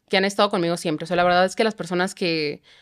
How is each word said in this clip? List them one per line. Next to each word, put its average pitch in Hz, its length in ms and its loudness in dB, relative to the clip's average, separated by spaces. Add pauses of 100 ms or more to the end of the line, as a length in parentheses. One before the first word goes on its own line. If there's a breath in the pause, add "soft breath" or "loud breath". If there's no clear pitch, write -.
que 202 80 0
han 190 80 2
estado 202 260 2
conmigo 170 260 0
siempre. 165 280 -4
O - 20 -12
sea, 175 100 -2
la 175 80 4
verdad 180 200 4
es 185 100 -2
que 226 100 0
las 214 100 0
personas 180 400 -4
que, 160 480 -4 (200 soft breath)